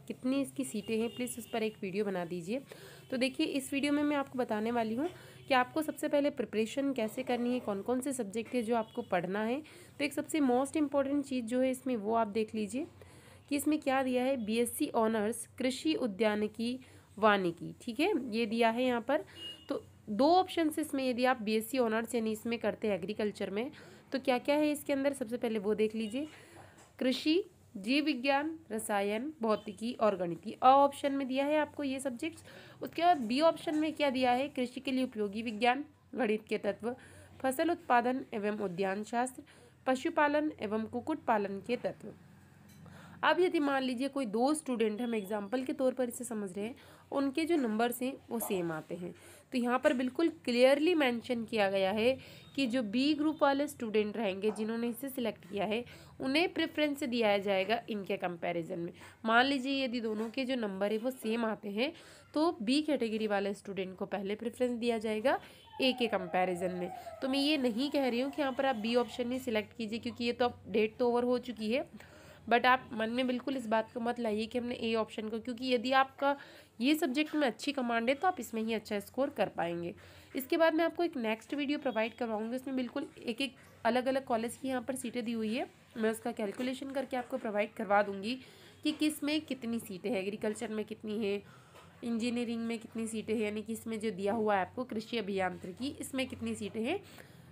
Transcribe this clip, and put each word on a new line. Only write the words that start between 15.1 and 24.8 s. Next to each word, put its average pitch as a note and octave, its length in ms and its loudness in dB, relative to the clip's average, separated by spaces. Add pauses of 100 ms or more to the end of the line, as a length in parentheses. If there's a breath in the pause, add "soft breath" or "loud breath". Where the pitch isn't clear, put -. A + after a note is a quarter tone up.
कृषि C4 380 0
उद्यानिकी G#3+ 840 0 (400 loud breath)
वानिकी, F#3 540 4 (100)
ठीक A#3 180 -6
है, F4+ 120 4 (180)
ये A3+ 160 0
दिया A3+ 240 4
है A#3+ 140 2
यहाँ A#3+ 180 2
पर। D4 220 0 (460 loud breath)
तो - 120 -4 (300)
दो G#3+ 140 4 (100)
ऑप्शन E4+ 440 4
इसमें, D4 240 -2
यदि B3+ 220 2
आप B3 160 4
बीएससी G#3+ 380 0
honours A3+ 360 0
यानी A3 160 0
इसमें A#3 280 -2
करते G#3 280 -2
हैं G3+ 80 2
agriculture G3 540 -4
में, A3+ 220 -4 (400 loud breath)
तो C4 80 -2
क्या B3 180 2
क्या C#4+ 180 2
है D4+ 160 4
इसके C#4+ 220 -2